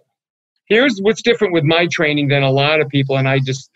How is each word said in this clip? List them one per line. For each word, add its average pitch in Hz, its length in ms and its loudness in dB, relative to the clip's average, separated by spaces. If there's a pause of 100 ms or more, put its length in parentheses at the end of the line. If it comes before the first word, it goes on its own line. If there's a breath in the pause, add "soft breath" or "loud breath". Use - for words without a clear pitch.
(680)
here's 226 340 2
what's 208 200 0
different 226 320 0
with 165 120 0
my 165 260 2
training 147 380 -2
than 139 140 2
a 135 80 2
lot 143 300 2
of 143 80 -2
people, 135 300 -2
and 131 100 0
I 135 100 2
just, 135 380 -6